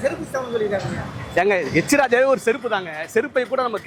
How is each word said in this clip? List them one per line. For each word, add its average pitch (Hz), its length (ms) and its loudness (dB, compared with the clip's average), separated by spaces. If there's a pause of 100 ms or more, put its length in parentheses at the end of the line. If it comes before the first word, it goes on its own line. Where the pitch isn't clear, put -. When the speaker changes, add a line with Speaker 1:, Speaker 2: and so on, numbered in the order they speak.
Speaker 1:
செருப்பு 320 300 -4
சாமி 254 200 -6
சொல்லியிருக்காங்க. 202 460 -2 (400)
Speaker 2:
ஏங்க, 196 160 4 (240)
எச் 277 200 2
ராஜாவே 254 320 4
ஒரு 240 140 2
செருப்பு 233 280 0
தாங்க, 180 180 -2 (220)
செருப்பை 247 360 0
கூட 262 160 0
நம்ம 214 200 -2